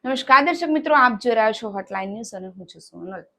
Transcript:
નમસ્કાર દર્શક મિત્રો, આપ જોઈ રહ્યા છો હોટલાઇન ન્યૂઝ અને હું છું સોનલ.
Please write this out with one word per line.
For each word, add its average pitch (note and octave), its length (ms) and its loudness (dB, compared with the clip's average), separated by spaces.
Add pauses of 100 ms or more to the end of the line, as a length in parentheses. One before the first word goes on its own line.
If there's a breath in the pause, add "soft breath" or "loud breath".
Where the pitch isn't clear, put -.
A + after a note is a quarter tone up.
(160)
નમસ્કાર C4+ 280 6
દર્શક E4+ 240 -2
મિત્રો, D4+ 280 2
આપ B3 260 4
જોઈ A#3+ 120 2
રહ્યા A3 180 2
છો A3 180 -8
હોટલાઇન G3 400 -8
ન્યૂઝ G#3+ 240 -14
અને F#3 120 -12
હું F#3 200 -18
છું D#3+ 140 -20
સોનલ. F3 440 -16 (140)